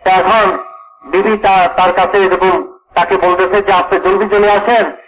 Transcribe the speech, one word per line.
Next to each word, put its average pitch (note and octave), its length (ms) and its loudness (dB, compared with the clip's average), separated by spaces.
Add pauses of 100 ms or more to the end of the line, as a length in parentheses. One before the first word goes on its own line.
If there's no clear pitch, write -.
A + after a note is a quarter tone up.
তা F#3+ 80 2
এখন F#3 460 2 (460)
বিবি G3+ 340 -2
তা-, F#3+ 400 2
তার F3+ 160 2
কাছে F#3 240 0
এরকম F#3 560 0 (200)
তাকে F3 240 0
বলতেছে F3+ 440 0
যে, G3 120 0
"আপনি F3+ 260 0
জলদি G3+ 300 0
চলে G#3 220 2
আসেন, G#3 400 0 (160)